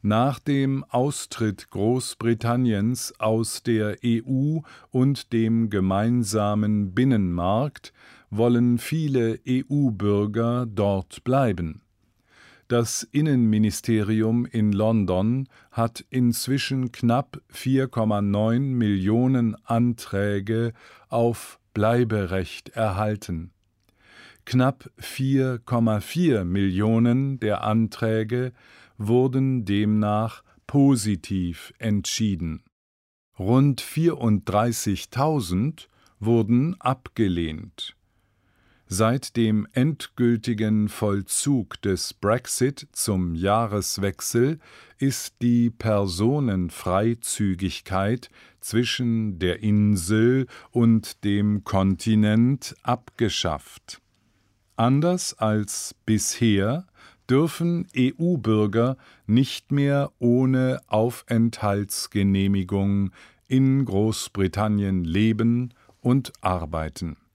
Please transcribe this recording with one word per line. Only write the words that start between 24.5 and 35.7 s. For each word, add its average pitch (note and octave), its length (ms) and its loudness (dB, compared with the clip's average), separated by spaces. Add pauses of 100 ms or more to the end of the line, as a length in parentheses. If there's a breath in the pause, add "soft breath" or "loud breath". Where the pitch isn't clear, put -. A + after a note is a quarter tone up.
vier C3 680 -2
Komma A2+ 360 2
vier C#3 440 0
Millionen A2+ 960 2
der G#2 240 -2
Anträge A2 880 -2 (460 soft breath)
wurden B2+ 640 2
demnach G#2+ 760 0 (240 soft breath)
positiv G2+ 1120 0
entschieden. G2+ 840 -2 (760)
Rund B2+ 420 2
vierunddreißigtausend A#2 2000 0 (320 soft breath)